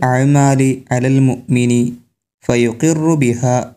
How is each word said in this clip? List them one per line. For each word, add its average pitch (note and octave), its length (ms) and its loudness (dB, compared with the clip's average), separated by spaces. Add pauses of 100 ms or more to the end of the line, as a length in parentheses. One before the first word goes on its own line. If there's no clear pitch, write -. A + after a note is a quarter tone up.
അഅ്മാലി C3+ 680 2 (200)
അലൽ B2+ 300 0
മുഅ്മിനി B2 600 0 (640)
ഫയുഖിറു D#3 720 0
ബിഹാ B2 400 0 (220)